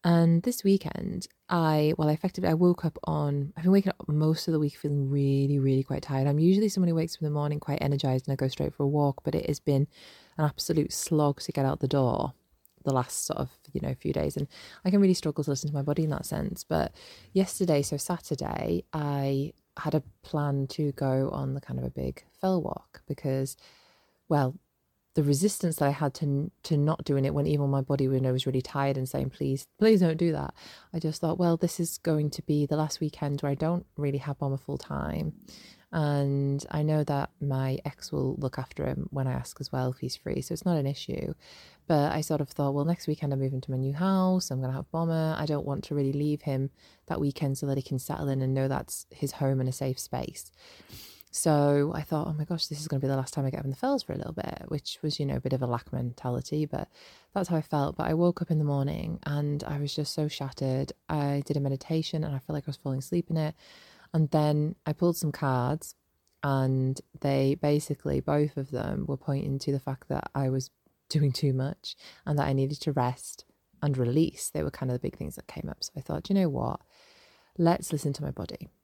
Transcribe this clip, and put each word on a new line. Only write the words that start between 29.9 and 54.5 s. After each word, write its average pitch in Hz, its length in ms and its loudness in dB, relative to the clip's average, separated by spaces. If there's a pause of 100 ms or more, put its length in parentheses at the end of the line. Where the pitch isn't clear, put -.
don't 160 180 4
do 170 140 2
that." 143 200 -4 (400)
I 170 60 -4
just 156 240 -2
thought, 165 160 0
"Well, 170 180 4
this 175 240 -2
is 170 160 -2
going 151 340 2
to - 120 -10
be 147 240 2
the 151 100 0
last 156 240 -2
weekend 147 400 -4
where 143 100 -2
I 139 40 0
don't 170 320 -2 (100)
really 143 220 -2
have 143 200 -6
Bomber 135 200 -2
full 143 180 -6
time." - 560 -4 (580)
And 139 800 0
I 151 120 0
know 151 220 2
that 143 260 -2 (100)
my 135 460 0
ex - 260 -10
will 135 240 0
look 135 220 -4
after 143 260 -6
him 131 260 -4
when 135 160 -2
I 127 60 0
ask 127 260 -6
as - 140 -10
well 127 180 0
if 131 80 -8
he's - 180 -6
free, 135 260 -6
so - 100 -8
it's 160 140 -6
not 170 100 2
an 139 100 0
issue. - 460 -6 (540)
But 147 260 4
I 156 80 0
sort 147 220 -2
of - 80 -4
thought, 139 240 -2
"Well, 143 100 0
next 170 220 -2
weekend 151 260 -2
I'm 135 80 -2
moving 135 220 -2
to - 80 -10
my 131 80 -2
new 135 160 -2
house, 185 560 2
I'm 131 100 -2
gonna 131 140 -4
have 156 160 -8
Bomber. 160 480 0
I 147 80 -2
don't 147 180 -2
want 139 200 -4
to 147 100 -6
really 139 180 2
leave 147 300 0
him 135 260 -2 (380)
that - 140 -4
weekend 139 360 0
so - 120 -6
that 139 100 0
he 131 40 -2
can 135 160 -4
settle 143 300 -4
in 135 140 0
and 131 100 0
know 135 160 2
that's - 420 -4
his - 220 -4
home 135 280 0
and 127 80 0
a 131 40 -2
safe 131 260 -4
space." - 540 -8 (840)
So 143 580 4
I 156 60 -4
thought, 151 280 -2
"Oh 160 40 -2
my 151 140 -2
gosh, 165 200 -2
this 147 140 -8
is 160 80 -8
gonna 135 120 0
be 135 80 0
the 135 80 2
last 131 180 -4
time 139 100 0
I 131 60 0
get - 80 -6
up 139 80 -6
in 139 40 -2
the 135 60 -4
fells 269 260 0
for - 120 -6
a - 20 -4
little - 160 -6
bit," - 360 -8